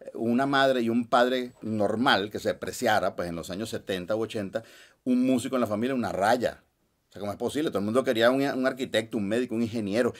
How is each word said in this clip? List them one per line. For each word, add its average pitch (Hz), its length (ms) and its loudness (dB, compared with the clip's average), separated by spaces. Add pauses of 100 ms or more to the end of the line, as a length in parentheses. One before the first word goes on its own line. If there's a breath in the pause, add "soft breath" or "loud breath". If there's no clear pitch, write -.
(140)
una 120 320 0
madre 135 360 4
y 117 60 0
un 117 200 0
padre 127 440 2 (100)
normal 107 680 0
que 104 80 -8
se 101 160 -2
preciara, 98 600 0
pues 90 120 -4
en 85 80 -6
los 82 140 -10
años 101 200 -6
setenta 98 440 -4
u 110 80 -2
ochenta, 107 400 -6 (420 loud breath)
un 127 220 4
músico 131 300 0
en 123 60 0
la 113 40 2
familia, 110 280 -2
una 107 180 -2
raya. 98 500 0 (460)
O - 40 -20
sea, - 60 -18
¿cómo 101 140 -6
es 101 60 -12
posible? 127 320 -2
Todo 101 100 -2
el 101 60 -2
mundo 117 180 2
quería 117 260 4
un, 135 100 2
un 131 280 0
arquitecto, 120 480 -2
un 101 100 -2
médico, 117 300 -2
un 117 60 0
ingeniero, 110 580 0